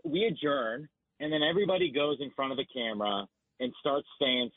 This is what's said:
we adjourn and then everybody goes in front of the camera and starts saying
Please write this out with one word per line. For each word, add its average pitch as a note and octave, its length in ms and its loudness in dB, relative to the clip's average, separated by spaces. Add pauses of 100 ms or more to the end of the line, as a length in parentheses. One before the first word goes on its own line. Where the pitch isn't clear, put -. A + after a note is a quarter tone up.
we E3+ 220 2
adjourn C#3+ 600 -2 (320)
and D3+ 140 -2
then D3+ 80 2
everybody F3+ 500 2
goes D3 280 0
in C#3 160 -6
front C3+ 160 -2
of B2+ 80 -4
the B2+ 120 -4
camera G#2 540 -2 (360)
and B2+ 180 -4
starts C#3+ 260 0 (140)
saying B2+ 380 0